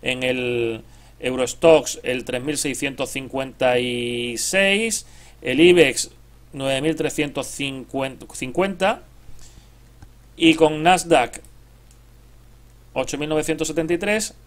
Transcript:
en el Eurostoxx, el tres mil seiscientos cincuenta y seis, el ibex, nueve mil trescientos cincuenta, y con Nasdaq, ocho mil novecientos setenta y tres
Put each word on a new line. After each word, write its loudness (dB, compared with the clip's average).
en -4
el -2
Eurostoxx, 2
el -4
tres -6
mil -4
seiscientos -4
cincuenta -2
y -4
seis, 0
el 0
ibex, 6
nueve -2
mil 0
trescientos -4
cincuenta, -4
y 6
con 2
Nasdaq, 2
ocho -4
mil -4
novecientos -2
setenta -2
y -2
tres -2